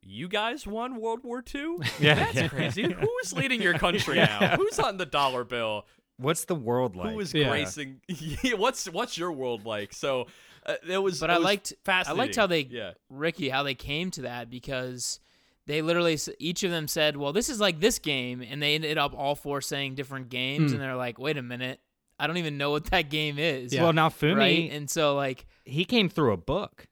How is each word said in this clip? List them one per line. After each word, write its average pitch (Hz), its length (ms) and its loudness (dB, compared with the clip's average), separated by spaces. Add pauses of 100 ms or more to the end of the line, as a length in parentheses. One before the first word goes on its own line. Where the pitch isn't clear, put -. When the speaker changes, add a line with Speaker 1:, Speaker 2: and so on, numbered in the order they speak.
Speaker 1:
you 107 260 -10
guys 214 380 -2
won 226 340 -6
World 226 240 -4
War 240 180 -6
Two? 311 380 -6 (100)
Speaker 2:
<laughs> - 80 -10
Yeah, 151 160 8
Speaker 1:
That's - 220 2
Speaker 2:
yeah. 127 120 2
Speaker 1:
crazy. 240 440 -2
Who's 226 400 -2
leading 254 300 0
your 175 160 4
country 185 380 2
Speaker 2:
<laughs> - 20 4
Yeah. 165 220 4
Speaker 1:
now? 180 160 4
Who's 415 220 0
on 247 200 0
the 180 80 -2
dollar 131 380 0
bill?" 110 420 -4 (300)
Speaker 2:
What's 147 280 -2
the 185 100 -2
world 120 400 0
like? 90 180 -4
Speaker 1:
Who 220 80 -6
is 180 140 -6
Speaker 3:
Yeah. 147 140 4
Speaker 1:
gracing? 135 560 -4
<laughs> - 40 -20
Yeah, 160 460 -2
what's, 214 340 0
what's 190 300 -4
your 170 140 -2
world 123 320 -4
like? 104 280 -6
So, 131 360 -2 (360)
uh, 151 120 -2 (120)
it 190 100 0
was, 190 200 0
Speaker 4:
But 160 120 0
Speaker 1:
it - 20 6
Speaker 4:
I 175 60 6
Speaker 1:
was 170 60 4
Speaker 4:
liked, 196 280 0
I - 20 -14
liked - 100 -20
Speaker 1:
fascinating. 185 520 2
Speaker 4:
how 214 100 6
they, 170 140 4
Speaker 1:
Yeah. 120 320 -6 (180)
Speaker 4:
Ricky, 147 380 -2
how 135 160 2
they 139 100 -2
came 165 380 -4
to 143 100 -10
that, 120 280 -8
because 127 680 -6 (480)
they 151 160 0
literally, 170 320 4
s-, 147 140 -4 (100)
each 175 240 -2
of 185 80 2
them 160 160 -2
said, 151 300 2
"Well, 143 160 -2
this 220 160 0
is 254 100 -4
like 185 220 2
this 220 180 4
game," 123 420 -2
and 135 220 -8
they 147 140 4
ended 156 220 0
up 143 160 2
all 143 200 0
four 143 260 -4
saying 139 360 -4
different 131 320 -8
games, 135 420 2
Speaker 3:
Hmm. 123 60 0
Speaker 4:
and - 80 -2
they're 131 100 -4
like, 123 240 -4
"Wait 147 180 -2
a 135 60 -4
minute, 123 380 -6 (400)
I 147 80 0
don't 165 80 -2
even 151 220 -2
know 143 120 0
what 151 220 0
that 160 180 2
game 151 300 -2
is." 131 320 0
Speaker 3:
Yeah. 135 100 2
Speaker 2:
Well, 165 100 6
now 160 160 6
Fumi, 151 280 4
Speaker 4:
Right? 175 340 4
And 147 180 -8
so, 147 280 4
like, 135 300 -2 (180)
Speaker 2:
he 151 200 -2
came 214 240 4
through 139 240 4
a 95 40 0
book. - 560 -6